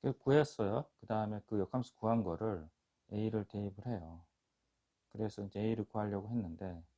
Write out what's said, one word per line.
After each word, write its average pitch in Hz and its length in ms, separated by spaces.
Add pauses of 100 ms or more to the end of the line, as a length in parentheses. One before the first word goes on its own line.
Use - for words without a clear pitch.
그래서 131 180
구했어요. 135 640 (160)
그 107 60
다음에 107 400
그 110 120
역함수 117 380
구한 113 260
거를 87 460 (440)
A를 107 340
대입을 101 400
해요. 85 360 (880)
그래서 104 320
이제 98 180
A를 110 240
구하려고 104 460
했는데 90 520 (160)